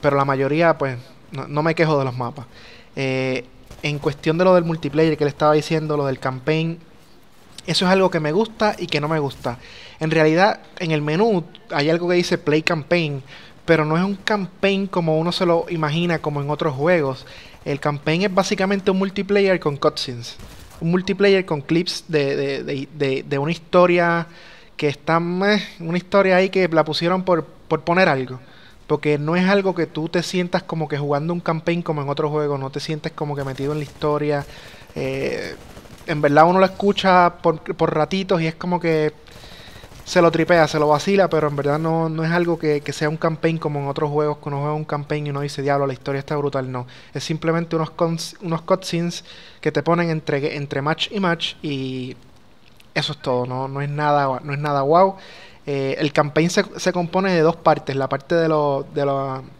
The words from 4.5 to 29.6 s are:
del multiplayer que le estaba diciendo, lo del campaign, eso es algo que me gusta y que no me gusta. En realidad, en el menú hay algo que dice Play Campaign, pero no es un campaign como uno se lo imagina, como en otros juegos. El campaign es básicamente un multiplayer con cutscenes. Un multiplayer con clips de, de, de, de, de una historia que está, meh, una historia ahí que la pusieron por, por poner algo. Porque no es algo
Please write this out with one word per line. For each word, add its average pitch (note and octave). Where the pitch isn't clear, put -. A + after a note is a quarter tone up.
del F3
multiplayer D#3+
que D3+
le C#3+
estaba D3+
diciendo, D3+
lo C#3+
del C3+
campaign, D#3
eso F3
es F#3
algo F#3+
que E3+
me D3+
gusta G#3+
y F3+
que D3+
no D3
me D#3+
gusta. C3
En D#3
realidad, D#3+
en E3
el D3+
menú E3+
hay D3+
algo E3+
que F3+
dice F3
Play D#3
Campaign, D#3
pero D#3
no D#3
es F3+
un G3+
campaign G3
como E3
uno E3
se F#3+
lo E3+
imagina, D#3+
como D3
en C#3+
otros D3+
juegos. C#3+
El C#3+
campaign D#3
es G3+
básicamente F#3+
un F#3+
multiplayer G3
con C#3+
cutscenes. C#3
Un E3
multiplayer F#3+
con D#3
clips E3
de, C#3+
de, C#3
de, C#3
de, C3+
de C#3
una D3
historia F3
que D3
está, D#3+
meh, F#3+
una E3+
historia F#3+
ahí F#3
que F#3
la D#3+
pusieron E3+
por, F3
por -
poner F3+
algo. C3
Porque D3
no D3+
es F#3
algo G3